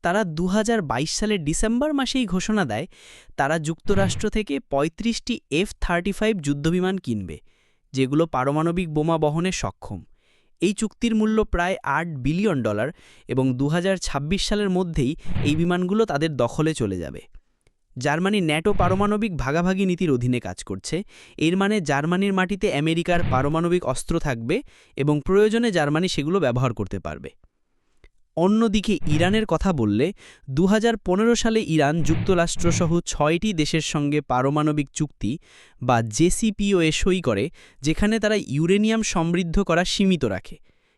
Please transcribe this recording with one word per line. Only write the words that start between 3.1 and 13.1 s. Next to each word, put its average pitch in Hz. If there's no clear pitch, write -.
তারা 151
যুক্তরাষ্ট্র 190
থেকে 214
পঁয়ত্রিশটি 170
এফ 170
থার্টি 175
ফাইভ 220
যুদ্ধবিমান 175
কিনবে, 98
যেগুলো 135
পারমাণবিক 160
বোমা 160
বহনে 156
সক্ষম। -
এই 208
চুক্তির 226
মূল্য 220
প্রায় 180
আট 170
বিলিয়ন 170
ডলার 107